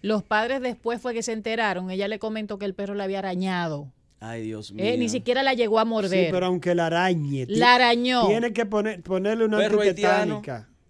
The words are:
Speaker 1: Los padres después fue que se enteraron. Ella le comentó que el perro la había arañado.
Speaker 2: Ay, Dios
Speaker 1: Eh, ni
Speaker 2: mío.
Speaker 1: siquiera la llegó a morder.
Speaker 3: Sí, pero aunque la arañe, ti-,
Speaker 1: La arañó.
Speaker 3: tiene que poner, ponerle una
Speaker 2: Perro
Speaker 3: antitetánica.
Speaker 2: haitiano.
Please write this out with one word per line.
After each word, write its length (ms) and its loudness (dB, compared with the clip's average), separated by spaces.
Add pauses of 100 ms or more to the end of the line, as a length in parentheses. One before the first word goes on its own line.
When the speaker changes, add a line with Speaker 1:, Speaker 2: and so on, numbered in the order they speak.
Speaker 1:
Los 200 0
padres 380 0
después 400 -4
fue 140 -6
que 80 -4
se 100 -4
enteraron. 580 -2
Ella 180 -2
le 100 -4
comentó 400 -6
que 80 -6
el 80 -4
perro 200 -6
la 100 -4
había 160 -4
arañado. 720 -2 (300)
Speaker 2:
Ay, 220 -8
Dios 340 -8
Speaker 1:
Eh, 160 0
ni 60 0
Speaker 2:
mío. 100 0
Speaker 1:
siquiera 340 -2
la 120 2
llegó 260 2
a 60 2
morder. 400 2
Speaker 3:
Sí, 40 0
pero 160 0
aunque 280 0
la 120 2
arañe, 600 0
ti-, 100 -2
Speaker 1:
La 180 8
arañó. 520 4
Speaker 3:
tiene 260 2
que 140 -2
poner, 360 -2
ponerle 440 0
una 120 2
Speaker 2:
Perro 220 4
Speaker 3:
antitetánica. 760 2
Speaker 2:
haitiano. 180 -18 (160)